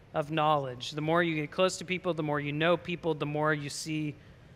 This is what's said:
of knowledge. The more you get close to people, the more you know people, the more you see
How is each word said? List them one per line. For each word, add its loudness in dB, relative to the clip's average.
of -2
knowledge. 2
The -4
more 4
you 0
get -4
close 2
to -10
people, -2
the -2
more 0
you -4
know 4
people, -2
the -4
more 2
you -4
see -4